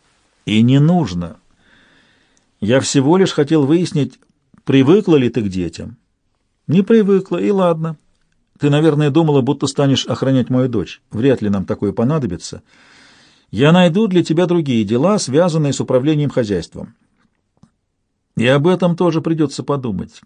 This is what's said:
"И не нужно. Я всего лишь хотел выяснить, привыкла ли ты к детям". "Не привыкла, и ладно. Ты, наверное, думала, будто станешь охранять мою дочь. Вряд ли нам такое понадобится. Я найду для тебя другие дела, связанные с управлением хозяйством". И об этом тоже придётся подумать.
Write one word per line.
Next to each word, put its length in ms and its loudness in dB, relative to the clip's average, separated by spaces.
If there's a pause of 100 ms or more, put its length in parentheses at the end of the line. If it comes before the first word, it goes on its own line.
(440)
"И 160 0
не 180 4
нужно. 600 -2 (1200)
Я 200 2
всего 360 0
лишь 160 0
хотел 320 0
выяснить, 560 -2 (440)
привыкла 520 4
ли 140 2
ты 100 -4
к 80 -4
детям". 480 -8 (680)
"Не 160 2
привыкла, 560 2
и 120 -2
ладно. 460 -2 (640)
Ты, 100 0
наверное, 400 2
думала, 320 2
будто 260 -2
станешь 380 0
охранять 460 -2
мою 180 0
дочь. 320 -6 (100)
Вряд 300 0
ли 80 -4
нам 160 -2
такое 280 -4
понадобится. 680 -4 (880)
Я 220 2
найду 360 2
для 140 2
тебя 220 0
другие 400 0
дела, 340 0
связанные 540 0
с 80 -6
управлением 480 0
хозяйством". 640 -6 (1400)
И 100 0
об 200 2
этом 280 0
тоже 280 0
придётся 400 -4
подумать. 640 -6